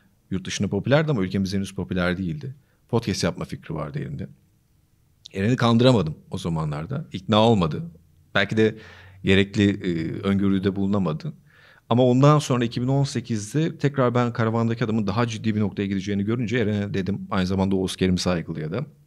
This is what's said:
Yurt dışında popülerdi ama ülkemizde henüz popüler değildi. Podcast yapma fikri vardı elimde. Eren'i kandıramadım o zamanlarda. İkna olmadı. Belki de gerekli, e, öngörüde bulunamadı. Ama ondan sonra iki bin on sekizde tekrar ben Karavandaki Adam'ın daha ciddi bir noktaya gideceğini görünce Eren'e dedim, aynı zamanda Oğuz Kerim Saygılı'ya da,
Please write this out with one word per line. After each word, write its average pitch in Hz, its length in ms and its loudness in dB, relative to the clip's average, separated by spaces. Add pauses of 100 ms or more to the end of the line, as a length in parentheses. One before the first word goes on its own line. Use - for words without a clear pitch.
(300)
Yurt 95 160 -6
dışında 95 220 -4
popülerdi 131 420 0
ama 117 120 0
ülkemizde 95 340 -2
henüz 98 180 -6
popüler 90 440 -2
değildi. 90 360 -8 (340)
Podcast 110 360 -2
yapma 85 200 -2
fikri - 300 -12
vardı 143 240 -8
elimde. 143 300 -10 (1040)
Eren'i 104 220 0
kandıramadım 117 580 4 (160)
o 95 80 -8
zamanlarda. 80 720 -6
İkna 107 300 0
olmadı. 85 400 2 (520)
Belki 101 220 0
de 110 200 4 (480)
gerekli, 101 460 4
e, 87 500 -2
öngörüde 98 560 0
bulunamadı. 98 560 -2 (560)
Ama 120 160 4
ondan 135 340 6
sonra 123 260 0
iki 123 180 -4
bin 127 60 -2
on 139 160 2
sekizde 135 720 -4
tekrar 135 360 2
ben 120 180 0
Karavandaki 113 520 0
Adam'ın 110 220 2
daha 113 200 0
ciddi 110 280 -2
bir 104 60 0
noktaya 101 260 0
gideceğini 98 380 -2
görünce 117 340 -2
Eren'e 104 360 0
dedim, 98 260 -2 (100)
aynı 95 160 0
zamanda 95 300 0
Oğuz 92 200 -2
Kerim 92 220 2
Saygılı'ya 80 540 -4
da, 120 140 -6 (200)